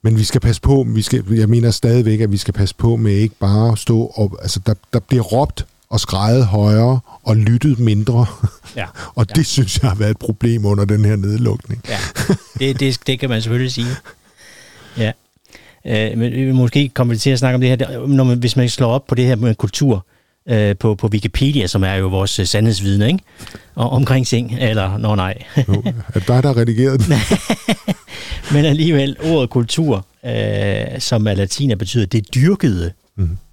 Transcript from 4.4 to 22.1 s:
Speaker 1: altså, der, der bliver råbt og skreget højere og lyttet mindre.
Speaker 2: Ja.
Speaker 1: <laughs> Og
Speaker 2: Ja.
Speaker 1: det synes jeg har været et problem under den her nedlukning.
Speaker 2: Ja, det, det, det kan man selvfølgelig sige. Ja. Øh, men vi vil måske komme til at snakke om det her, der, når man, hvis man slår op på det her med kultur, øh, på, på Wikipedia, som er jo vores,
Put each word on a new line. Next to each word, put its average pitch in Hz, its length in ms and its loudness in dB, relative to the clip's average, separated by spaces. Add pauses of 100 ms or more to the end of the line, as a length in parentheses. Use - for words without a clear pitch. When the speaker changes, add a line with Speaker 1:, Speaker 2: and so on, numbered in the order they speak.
Speaker 1:
altså, - 240 -4
der, 110 80 0 (180)
der 120 80 0
bliver 123 220 0
råbt 127 440 -2 (240)
og 117 100 0
skreget 110 460 2
højere 107 540 4 (220)
og 110 140 2
lyttet 117 420 2
mindre. 117 480 2 (500)
Speaker 2:
Ja. 104 100 -6 (160)
Speaker 1:
<laughs> - 140 -14
Og 113 120 2
Speaker 2:
Ja. - 60 -14
Speaker 1:
det 147 120 2
synes - 360 -2
jeg 127 80 2
har 92 60 0
været 107 140 0
et 110 80 -2
problem 113 460 -2
under 101 200 2
den 104 200 2
her 107 120 2
nedlukning. 107 720 -4
Speaker 2:
Ja, 113 100 -6 (600)
det, 131 220 -2
det, 135 260 -2
det 131 140 -2
kan 135 80 -4
man 110 140 -2
selvfølgelig 123 300 -2
sige. 120 140 -4 (1080)
Ja. 113 160 -2 (760)
Øh, 110 320 -2
men 117 140 -2
vi 131 120 -2
vil 131 100 0
måske 127 340 2
komme 120 280 0
til 135 140 0
at 131 80 2
snakke 127 160 0
om 127 60 0
det 127 100 2
her, 127 60 2
der, 123 300 -6
når 135 180 2
man, 123 140 2
hvis 120 180 0
man 123 120 2
slår 117 200 0
op 120 180 -2
på - 80 0
det 123 120 2
her 127 100 2
med 113 180 0
kultur, 110 520 0 (420)
øh, 104 280 2
på, 110 180 0
på 107 140 -4
Wikipedia, 117 580 0
som 95 180 0
er 95 100 -2
jo 95 140 0
vores, 95 300 -2